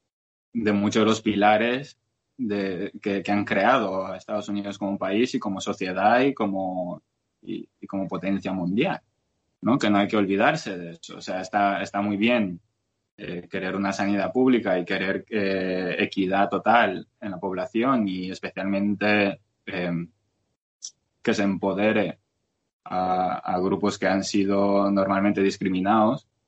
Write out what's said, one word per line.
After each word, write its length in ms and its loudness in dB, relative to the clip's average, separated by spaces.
de 200 0
muchos 300 2
de 40 4
los 160 2
pilares 760 2
de, 640 -4
que, 220 -2
que 100 -2
han 120 2
creado 640 2
a 100 -8
Estados 320 -8
Unidos 300 -6
como 200 -4
país 360 0
y 40 0
como 220 -6
sociedad 600 0
y 140 2
como, 680 -4
y, 280 -10
y 60 -16
como 220 -4
potencia 440 -4
mundial, 480 0
¿no? 180 2
Que 120 2
no 80 4
hay 100 2
que 80 0
olvidarse 600 0
de 160 -10
eso. 260 -16
O 20 -16
sea, 200 -8
está, 420 0
está 180 -4
muy 160 0
bien, 440 0
eh, 340 -10
querer 260 -4
una 160 -2
sanidad 400 0
pública 460 4
y 60 -2
querer, 460 -2
eh, 680 -2
equidad 500 0
total 580 2
en 100 -10
la 80 -10
población 680 0
y 220 -6
especialmente, 1120 0
eh, 400 -4
que 120 2
se 80 0
empodere 760 0
a, 520 -2
a 240 -4
grupos 380 0
que 100 0
han 160 2
sido 640 2
normalmente 520 2
discriminados, 840 2